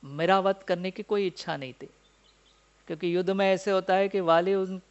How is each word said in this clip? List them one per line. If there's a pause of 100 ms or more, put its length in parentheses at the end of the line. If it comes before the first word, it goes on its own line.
मेरा
वध
करने
की
कोई
इच्छा
नहीं
थी, (1000)
क्योंकि
युद्ध
में
ऐसे
होता
है
कि
वाली
उन, (100)